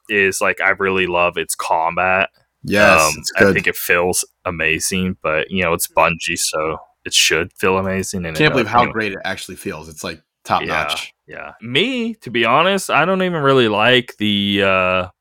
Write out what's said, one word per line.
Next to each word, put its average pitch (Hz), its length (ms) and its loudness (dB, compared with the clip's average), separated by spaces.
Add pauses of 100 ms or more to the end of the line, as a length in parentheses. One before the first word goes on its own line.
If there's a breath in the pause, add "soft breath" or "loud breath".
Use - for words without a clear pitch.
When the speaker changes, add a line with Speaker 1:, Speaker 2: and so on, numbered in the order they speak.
Speaker 1:
is, 98 320 2
like, 95 200 0
I 95 100 2
really 95 360 0
love 87 300 0
its 82 180 -4
combat. 87 760 0 (340)
Speaker 2:
Yes, 98 360 6
Speaker 1:
Um, 78 180 4
Speaker 2:
it's - 180 -8
Speaker 1:
I 98 80 0
Speaker 2:
good. 98 100 4
Speaker 1:
think 92 140 -2
it 85 80 -2
feels 87 480 0 (200)
amazing, 90 800 -2
but, 78 300 -2
you 95 100 -2
know, 85 100 0
it's 87 140 -2
Bungie, 82 520 0
so 78 400 -4 (260)
it - 80 -8
should 85 400 0
feel 95 240 0
amazing. 95 480 -4
And 80 100 -6
it - 40 -2
Speaker 2:
Can't 151 160 2
believe 123 100 0
Speaker 1:
does 107 80 -6
Speaker 2:
how 120 80 4
Speaker 1:
anyway. 113 140 0
Speaker 2:
great 107 180 -2
it 92 140 -8
actually 95 300 -8
feels. 80 340 -10
It's, 78 120 -16
like, 85 200 -10 (240)
top 90 160 0
Speaker 1:
Yeah, 82 60 -6 (160)
Speaker 2:
notch. - 280 -8 (160)
Speaker 1:
yeah. 78 320 -16
Me, 226 600 -2
to - 80 -14
be 117 160 0
honest, 175 440 2
I 143 140 4
don't 185 180 0
even 175 200 -2
really 135 260 4
like 120 500 2
the, 101 460 0
uh, 92 440 2 (120)